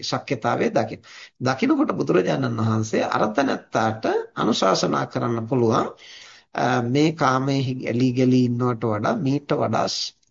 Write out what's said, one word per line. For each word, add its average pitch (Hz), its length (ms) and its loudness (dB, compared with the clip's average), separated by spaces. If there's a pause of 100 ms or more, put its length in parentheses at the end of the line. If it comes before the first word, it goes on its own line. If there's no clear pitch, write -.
ශක්්‍යතාවය 135 680 -2
දකින. 113 320 -2 (360)
දකිනකොට 233 540 0
බුදුරජාණන් 147 680 0
වහන්සේ 110 460 0
අර - 260 0
තැනත්තාට 110 760 -2 (280)
අනුශාසනා 180 760 0
කරන්න 123 380 -4
පුළුවන්, 120 420 2 (640)
අ, - 140 -2 (160)
මේ 139 300 2
කාමයේ 135 720 0
ඇලී 123 300 2
ගලී 127 320 4
ඉන්නවට 120 380 -2
වඩා 113 340 0
මීට 143 340 -2
වඩා 120 360 0 (440)